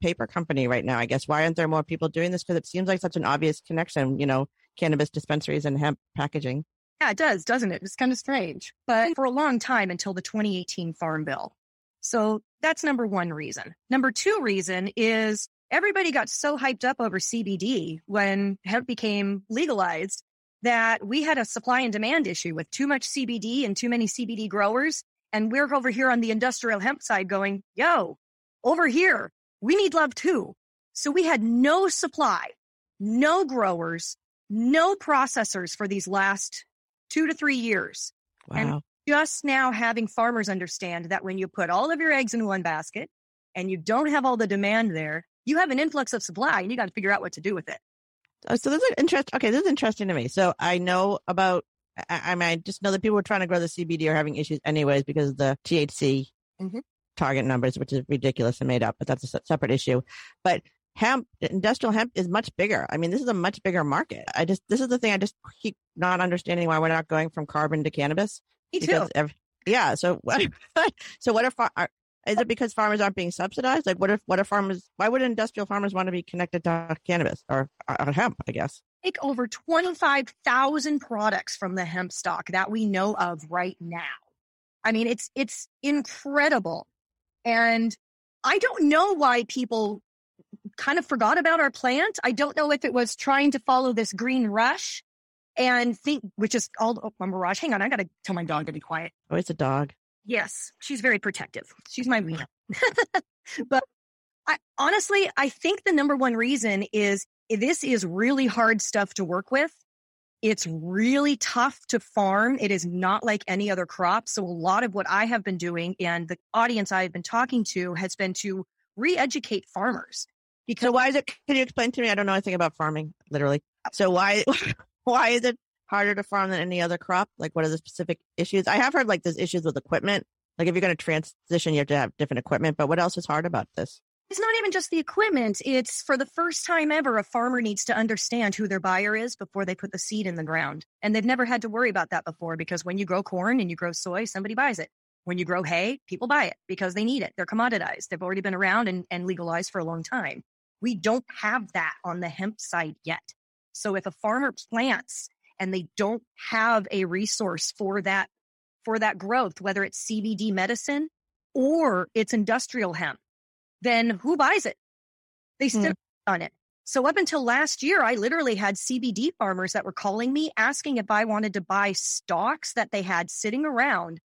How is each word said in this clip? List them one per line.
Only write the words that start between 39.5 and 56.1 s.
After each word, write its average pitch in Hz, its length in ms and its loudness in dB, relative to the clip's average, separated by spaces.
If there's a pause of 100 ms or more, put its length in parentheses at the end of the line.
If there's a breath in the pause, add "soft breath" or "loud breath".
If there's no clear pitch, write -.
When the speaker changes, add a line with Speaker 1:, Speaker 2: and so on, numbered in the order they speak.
Speaker 2:
having 226 360 0
farmers 226 420 0
understand 175 560 -6
that 175 180 -2
when 190 140 -6
you 190 100 -4
put 180 220 -2
all 208 200 2
of 320 120 -2
your 320 100 4
eggs 269 220 0
in 226 120 0
one 190 180 -2
basket 160 460 -6 (460)
and 185 160 -4
you 185 60 -2
don't 226 320 2
have 285 160 2
all 262 100 4
the 220 120 2
demand 202 460 2
there, 156 320 -4 (200)
you 294 120 2
have 349 120 4
an 262 100 0
influx 294 320 -2
of 226 100 -4
supply 208 400 0
and 185 80 -6
you 247 60 -4
gotta 214 160 -2
figure 196 200 -2
out 202 100 2
what 220 120 -6
to 156 80 -16
do 196 140 -2
with 170 140 -8
it. - 100 -12 (720)
Speaker 1:
Oh, 240 80 2
so 269 120 0
this 311 140 2
is 508 140 4
interest-, 277 360 2
okay, 247 180 2
this 269 100 4
is 403 60 2
interesting 220 420 0
to 180 40 0
me. 127 140 0
So 185 320 2
I 175 200 0
know 180 400 2 (100)
about, 180 340 2 (460)
I, 170 220 -4
I 180 40 0
mean, 175 140 0
I 170 80 2
just 180 240 -10
know 196 100 2
that 190 100 0
people 214 140 2
were 202 80 4
trying 202 160 0
to 185 80 0
grow 175 120 2
the 170 100 -2
C 175 160 -6
B 165 100 0
D 156 140 2
are 156 60 4
having 151 200 2
issues 151 300 -4
anyways 143 380 2
because 143 260 0
of 135 80 -6
the 135 260 2
T 170 140 0
H 147 140 0
C 135 400 0 (300)